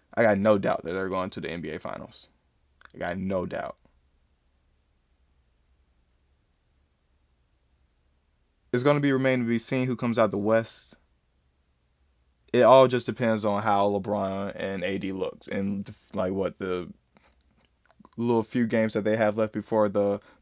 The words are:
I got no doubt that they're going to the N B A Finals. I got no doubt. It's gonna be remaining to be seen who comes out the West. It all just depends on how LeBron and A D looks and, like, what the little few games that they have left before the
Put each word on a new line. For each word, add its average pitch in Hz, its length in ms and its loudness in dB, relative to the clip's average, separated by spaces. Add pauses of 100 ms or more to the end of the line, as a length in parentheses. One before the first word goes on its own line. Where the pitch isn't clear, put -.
(160)
I 117 80 2
got 104 140 4
no 107 200 4
doubt - 260 -2
that 85 100 -6
they're 95 160 -4
going 95 220 -4
to - 100 -10
the 90 80 -8
N 82 120 -8
B 78 100 -8
A 82 80 -8
Finals. - 480 -14 (680)
I - 40 -18
got 90 200 -6
no 95 280 -4
doubt. - 320 -10 (4000)
It's 123 100 0
gonna 147 160 4
be 143 120 2
remaining 131 340 2
to 117 40 -2
be 117 100 0
seen 127 280 -2
who 123 80 -2
comes 117 240 -2
out 107 120 4
the 104 60 -4
West. 110 600 -2 (1600)
It 120 80 4
all 127 260 10
just 120 200 -2
depends 113 360 -2
on 104 200 0
how 101 260 2
LeBron 98 680 -4
and 92 280 -6
A 98 140 -4
D 95 140 -6
looks - 360 -8
and, 98 440 -6 (220)
like, 95 180 -2
what 95 260 -4
the 90 320 -6 (1300)
little 113 280 2
few 120 220 0
games 110 280 0
that 104 100 -2
they 107 140 2
have 107 200 2
left 110 140 -2
before 107 380 0
the 101 320 0 (200)